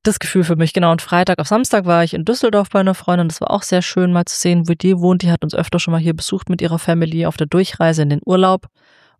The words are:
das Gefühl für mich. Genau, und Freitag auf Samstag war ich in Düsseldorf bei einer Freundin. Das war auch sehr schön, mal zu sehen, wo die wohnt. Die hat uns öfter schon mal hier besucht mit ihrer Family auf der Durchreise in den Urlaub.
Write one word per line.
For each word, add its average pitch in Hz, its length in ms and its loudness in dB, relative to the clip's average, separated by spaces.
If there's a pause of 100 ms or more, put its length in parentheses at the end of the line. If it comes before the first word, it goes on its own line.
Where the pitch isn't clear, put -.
das 220 160 0
Gefühl - 240 0
für 165 120 0
mich. 160 180 0
Genau, 175 180 2
und 165 100 0
Freitag 180 380 0
auf 151 80 -6
Samstag 214 380 0
war 170 180 4
ich 170 100 -2
in 160 120 -6
Düsseldorf 208 440 0
bei 202 100 0
einer 190 160 2
Freundin. 175 320 0
Das - 140 -8
war - 100 -4
auch 202 120 0
sehr 180 180 0
schön, 180 320 0
mal 175 120 0
zu - 120 -8
sehen, 175 300 0
wo 170 60 0
die 180 260 0
wohnt. 180 240 2
Die 175 80 2
hat 165 120 0
uns 151 120 -4
öfter 170 240 -2
schon 170 140 -2
mal 165 80 0
hier 165 140 0
besucht - 340 -6
mit 175 120 -4
ihrer 165 180 -2
Family 165 460 -2
auf 165 120 -4
der 156 100 -2
Durchreise 165 560 0
in 143 60 2
den 147 160 0
Urlaub. 185 420 2 (520)